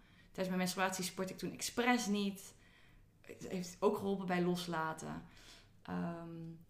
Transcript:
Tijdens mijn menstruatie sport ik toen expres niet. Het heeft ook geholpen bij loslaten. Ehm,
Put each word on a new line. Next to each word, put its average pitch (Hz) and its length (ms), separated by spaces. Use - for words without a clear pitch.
Tijdens - 220
mijn 185 120
menstruatie 185 460
sport 185 260
ik - 80
toen 180 140
expres 240 540
niet. 202 480
Het - 280
heeft - 320
ook 208 160
geholpen 196 300
bij 180 160
loslaten. 160 800
Ehm, 165 600